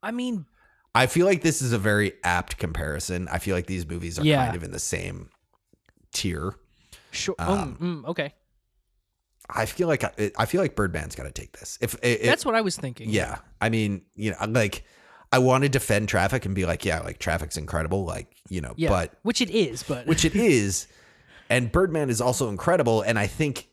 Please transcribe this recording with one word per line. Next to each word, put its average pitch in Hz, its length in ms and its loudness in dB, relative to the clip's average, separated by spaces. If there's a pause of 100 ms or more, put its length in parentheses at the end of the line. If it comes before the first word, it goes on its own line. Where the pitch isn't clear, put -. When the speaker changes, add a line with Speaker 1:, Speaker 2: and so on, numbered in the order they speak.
Speaker 1:
I 208 80 -6
mean, 240 360 -4 (480)
Speaker 2:
I 131 120 6
feel 175 200 4
like 196 160 4
this 160 200 4
is 123 100 0
a 117 60 2
very 104 340 4 (100)
apt 87 360 0
comparison. 82 680 -4
I 85 100 -4
feel 95 160 -2
like 90 120 0
these 90 200 -4
movies 85 320 -6
are 151 60 -2
Speaker 1:
Yeah. 147 200 4
Speaker 2:
kind 113 120 -4
of 85 60 -8
in 87 80 -10
the - 80 -10
same 90 500 -6 (840)
tier. 90 420 -6 (560)
Speaker 1:
Sure. - 280 -4
Speaker 2:
Um, 175 100 -2 (320)
Speaker 1:
Um, 165 240 -6
mm, 127 40 -10
okay. 156 240 -6 (1160)
Speaker 2:
I 113 180 -2
feel 175 220 -2
like 143 160 2
I, 104 340 -2
I 113 80 2
feel 175 160 0
like - 120 -2
Birdman's 80 400 -4
gotta 67 180 -10
take - 200 -14
this. - 300 -16
If 117 140 -2
it, 120 240 2
it - 40 -6
Speaker 1:
That's 254 220 2
what 233 80 0
I 226 80 2
was 185 160 -2
thinking. 120 320 -8
Speaker 2:
Yeah. 82 280 0 (220)
I 110 80 2
mean, 107 340 0 (120)
you 104 160 -4
know, 87 60 -6 (120)
like, 110 360 0 (480)
I 127 60 6
wanna 131 300 4
defend 107 400 0
Traffic 101 380 0
and 98 80 -2
be 95 100 0
like, 85 200 -2
"Yeah, 80 160 0
like, 82 180 -10
Traffic's 76 380 -4
incredible," 80 480 -2
like, - 240 -8 (200)
you 92 120 -4
know, 64 160 -8
Speaker 1:
Yeah. 160 140 0
Speaker 2:
but 90 320 0
Speaker 1:
Which - 180 -2
it 208 100 0
is, 156 320 0
but 123 240 -6
Speaker 2:
which 160 180 2
Speaker 1:
<laughs> - 0 -
Speaker 2:
it 160 120 2
is. 123 500 4 (640)
And 117 220 2
Birdman 160 360 2
is 117 120 0
also 123 280 2
incredible, 113 540 4
and 110 160 2
I 104 80 2
think - 460 -4